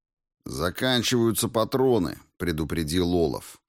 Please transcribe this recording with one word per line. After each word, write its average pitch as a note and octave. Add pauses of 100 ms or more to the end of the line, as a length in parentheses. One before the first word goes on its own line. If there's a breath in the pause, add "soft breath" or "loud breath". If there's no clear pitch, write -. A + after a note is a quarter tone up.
(460)
«Заканчиваются A2+
патроны», — A#2 (200)
предупредил E2
Олаф. D#2